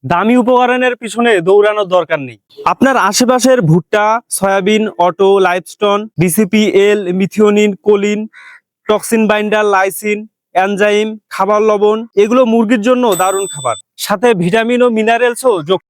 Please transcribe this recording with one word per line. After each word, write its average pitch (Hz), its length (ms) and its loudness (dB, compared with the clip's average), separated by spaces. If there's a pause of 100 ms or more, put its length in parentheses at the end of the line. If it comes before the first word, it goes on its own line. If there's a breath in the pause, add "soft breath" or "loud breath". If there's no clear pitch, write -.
দামি 185 340 0
উপকরণের 247 580 0
পিছনে 233 360 -2 (100)
দৌড়ানোর 208 540 2
দরকার 160 260 0
নেই। 120 160 -14 (280)
আপনার 254 300 0 (140)
আশেপাশের 247 520 2
ভুট্টা, 180 440 2 (320)
সয়াবিন, 196 460 0 (220)
অটো, 190 240 2 (100)
লাইভস্টোন, 190 600 -2 (180)
বিসিপিএল, 208 840 0 (180)
মিথিওনিন, 208 540 0 (120)
কোলিন, 208 360 0 (680 loud breath)
টক্সিন 220 400 0
বাইন্ডার, 214 380 0 (100)
লাইসিন, 202 440 -2 (360)
এনজাইম, 208 520 0 (220)
খাবার 208 400 0
লবণ, 214 280 2 (180)
এগুলো 226 300 2
মুরগির 226 360 0
জন্য 247 220 0 (180)
দারুণ 196 320 -2
খাবার, 127 240 -6 (280)
সাথে 202 220 -2 (140)
ভিটামিন 226 440 0
ও - 40 2
মিনারেলসও 233 640 0 (160)
যোগ। 185 100 0 (100)